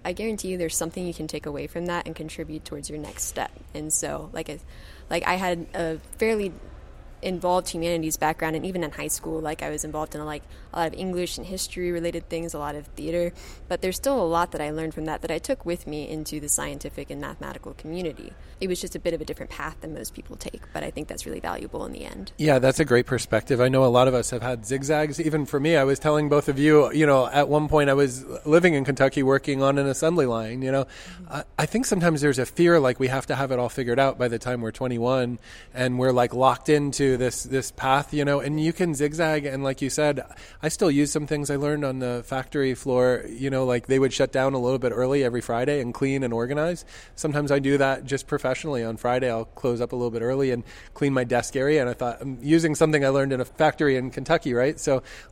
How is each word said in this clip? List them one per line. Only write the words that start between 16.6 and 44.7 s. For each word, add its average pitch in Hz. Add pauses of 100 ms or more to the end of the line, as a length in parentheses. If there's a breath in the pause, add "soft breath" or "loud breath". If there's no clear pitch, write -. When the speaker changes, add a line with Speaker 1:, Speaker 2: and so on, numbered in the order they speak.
Speaker 1:
and 143
mathematical 139
community. 165 (260 soft breath)
It 190
was 180
just 175
a 180
bit 165
of 156
a 156
different -
path 156
than 160
most -
people -
take, - (120)
but 156
I 139
think -
that's -
really -
valuable -
in -
the -
end. -
Speaker 2:
Yeah, 151
that's 131
a 156
great 123
perspective. 117
I 127
know 131
a -
lot 123
of 127
us 123
have 120
had 120
zigzags. 143
Even 156
for 143
me, 156
I 135
was 135
telling 151
both 147
of 135
you, 147
you 151
know, 135
at 139
one 151
point 147
I 135
was 131 (200)
living 170
in 139
Kentucky 135
working 135
on 139
an 139
assembly 156
line, 113
you 131
know. 135
Speaker 1:
Mm-hmm. -
Speaker 2:
I, 143 (160)
I 151
think 240
sometimes 170
there's 139
a 127
fear, 170
like, 127
we 135
have 131
to 135
have 131
it 127
all 120
figured 120
out 135
by 123
the 117
time 127
we're 110
twenty-one, 123 (340 loud breath)
and 127
we're, 127
like, 123
locked 127
into 143
this, 127
this 127
path, 135
you 147
know, 143
and 147
you 160
can 170
zigzag, 151
and 135
like 135
you 135
said, 147 (400 loud breath)
I 156
still 156
use 143
some 151
things 147
I 143
learned 147
on 131
the 123
factory 135
floor. 127
You 131
know, 131
like, 123
they 135
would 131
shut 135
down 135
a 135
little 127